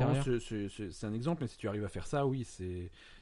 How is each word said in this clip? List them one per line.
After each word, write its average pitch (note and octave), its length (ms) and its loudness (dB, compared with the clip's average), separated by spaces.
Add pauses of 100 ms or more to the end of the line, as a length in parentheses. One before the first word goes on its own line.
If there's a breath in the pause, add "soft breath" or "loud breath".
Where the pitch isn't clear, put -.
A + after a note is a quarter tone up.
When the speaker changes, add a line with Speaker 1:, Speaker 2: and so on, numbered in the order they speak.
Speaker 1:
l'intérieur ? C#3 220 6
Speaker 2:
c'est, B2 160 4
c'est, G#2 280 -2
c'est, G2 240 -6
c'est - 140 -6
un G#2 80 0
exemple, C#3+ 280 0
mais A#2+ 60 0
si - 80 -10
tu - 120 -4
arrives G#2 160 0
à F#2+ 40 -2
faire - 180 -4
ça, C#3+ 200 2
oui, C3 180 0
c'est, F2+ 460 -6 (320 loud breath)